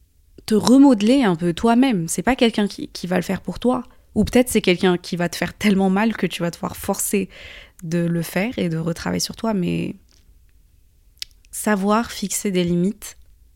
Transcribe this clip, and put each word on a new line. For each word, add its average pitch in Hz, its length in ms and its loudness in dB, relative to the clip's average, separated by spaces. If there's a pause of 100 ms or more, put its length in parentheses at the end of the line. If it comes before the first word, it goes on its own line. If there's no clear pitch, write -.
(460)
te 214 100 0
remodeler 247 680 6
un 185 120 2
peu 170 180 -2
toi-même. 233 540 2
C'est - 160 -6
pas - 120 0
quelqu'un 220 320 2
qui, - 220 -10
qui - 180 -12
va 185 100 0
le 180 40 2
faire 180 200 -6
pour - 180 -10
toi. 247 240 -2 (320)
Ou 214 80 2
peut-être 247 260 4
c'est 214 120 2
quelqu'un 180 360 2
qui 175 200 -6
va 175 100 -2
te - 80 -6
faire - 180 -4
tellement 190 360 2
mal 208 260 2
que - 100 -2
tu - 160 -6
vas 170 100 -2
te - 60 -18
voir - 200 -8
forcer 196 520 -2 (540)
de 170 160 -2
le 170 220 0
faire 196 360 -4
et 180 120 -2
de 160 80 -4
retravailler 175 420 -4
sur - 160 -6
toi, 226 180 -2
mais 175 420 -2 (1600)
savoir 208 600 0
fixer - 380 -6
des 180 140 0
limites, 175 540 -2 (380)